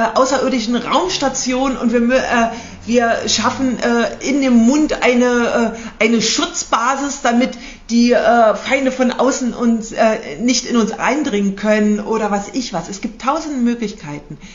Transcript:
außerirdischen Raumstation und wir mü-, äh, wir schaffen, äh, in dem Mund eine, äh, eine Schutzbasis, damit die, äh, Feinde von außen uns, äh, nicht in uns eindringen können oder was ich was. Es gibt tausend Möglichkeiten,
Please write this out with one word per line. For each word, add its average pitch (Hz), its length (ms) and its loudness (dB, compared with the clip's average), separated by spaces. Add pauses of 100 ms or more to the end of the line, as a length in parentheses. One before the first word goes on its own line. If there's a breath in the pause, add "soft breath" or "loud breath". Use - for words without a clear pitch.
(140)
außerirdischen 254 640 2
Raumstation 262 1000 -2
und 226 160 0
wir 240 80 4
mü-, 240 140 2
äh, 233 360 2 (360 loud breath)
wir 233 420 0
schaffen, 240 520 -2
äh, 233 440 0
in 285 160 0
dem 262 140 2
Mund 262 480 4
eine, 240 720 2 (260 loud breath)
äh, 220 40 2
eine 226 180 2
Schutzbasis, 277 1000 -2
damit 240 360 0 (320 loud breath)
die, 233 220 4
äh, 226 420 4
Feinde 262 380 0
von 247 180 0
außen 254 420 0
uns, 233 380 0
äh, 214 500 -2
nicht 240 260 0
in 240 100 -2
uns 214 160 2
eindringen 202 640 -2
können 208 420 2
oder 220 320 -2
was 196 220 -4
ich 262 200 -6
was. 165 160 -6
Es 196 120 -10
gibt - 200 -10
tausend 294 440 -2
Möglichkeiten, 196 760 -6 (160 loud breath)